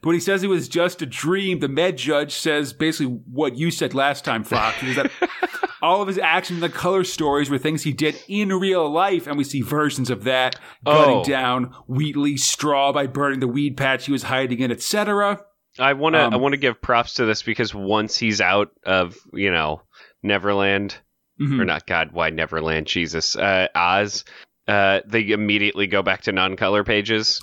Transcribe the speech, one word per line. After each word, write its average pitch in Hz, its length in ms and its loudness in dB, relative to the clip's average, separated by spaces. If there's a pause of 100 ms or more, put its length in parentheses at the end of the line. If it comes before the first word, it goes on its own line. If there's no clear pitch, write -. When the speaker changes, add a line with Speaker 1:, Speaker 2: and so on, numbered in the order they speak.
Speaker 1:
But 156 80 -4
when 170 60 4
he 170 40 0
says 190 240 0
it 202 60 0
was 160 180 0
just 175 340 -2
a 151 40 -6
dream, 180 560 -2
the 147 80 -2
med 160 260 0
judge 147 380 -2
says 147 400 -2
basically 156 400 -2 (180)
what 131 240 -2
you 160 160 0
said 143 220 -4
last 139 320 0
time, 113 180 -2
Fox, 113 400 -2
is 131 140 -2
that - 120 0 (360)
Speaker 2:
<laughs> - 360 -8
Speaker 1:
all 180 200 2
of 196 80 -2
his 190 80 -2
actions 180 400 0
in 165 40 -4
the 165 60 -2
color 185 380 0
stories 143 440 0
were 139 80 0
things 156 260 -2
he 147 100 -2
did 147 340 -2
in 202 240 -2
real 185 400 2
life, 180 340 2
and 147 120 -4
we 139 80 0
see 135 160 -4
versions 143 480 0
of 107 160 -4
that, 127 300 2 (280)
gunning 147 360 6
Speaker 2:
Oh. - 40 -2
Speaker 1:
down 127 500 0 (140)
Wheatley, 143 480 0
Straw 139 560 2
by 143 160 0
burning 139 320 0
the 131 80 0
weed 135 300 -2
patch 135 280 0
he 139 60 -2
was 135 120 0
hiding 127 360 -2
in, 131 100 0
et 117 120 -4
cetera. 202 600 0 (380)
Speaker 2:
I 139 140 4
wanna, 156 320 2
Speaker 1:
Um, 117 80 0
Speaker 2:
I - 20 0
wanna 139 220 2
give 135 240 0
props 120 320 2
to 120 120 0
this 107 160 0
because 110 320 -2
once 104 440 0
he's 107 240 0
out 101 300 2 (140)
of, 92 300 0 (160)
you 98 180 0
know, 78 340 0 (400)
Neverland, 101 760 0 (440)
Speaker 1:
Mm-hmm. 135 200 0
Speaker 2:
or - 20 2
not, 82 240 -2
God, 80 240 0
why 80 200 -2
Neverland? 80 540 -2
Jesus, 82 520 -4
uh, 92 360 0
Oz, 95 520 0 (440)
uh, 98 360 4
they 107 240 -2
immediately 104 580 0
go 98 140 0
back 92 200 -2
to 107 100 -2
non-color 95 520 0
pages, 110 600 0